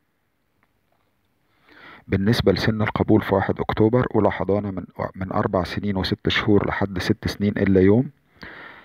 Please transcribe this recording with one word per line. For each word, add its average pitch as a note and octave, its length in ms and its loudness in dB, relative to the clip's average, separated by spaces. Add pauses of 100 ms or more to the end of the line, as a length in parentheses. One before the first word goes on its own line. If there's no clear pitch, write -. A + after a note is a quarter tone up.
(2000)
بالنسبة G2 440 0
لسن G#2+ 300 0
القبول G#2+ 400 2
في - 140 0
واحد F#2+ 240 0
أكتوبر، A#2 560 0
أولى G2+ 160 4
حضانة G2 400 -4
من، F#2 140 -10 (300)
من F#2+ 160 -8
أربع G2+ 320 0
سنين G2 340 -6
وست F#2+ 320 -2
شهور G2+ 380 2
لحد G2 320 -4
ست - 280 -2
سنين G2+ 300 -2
إلا F#2+ 240 4
يوم. G#2 280 4 (760)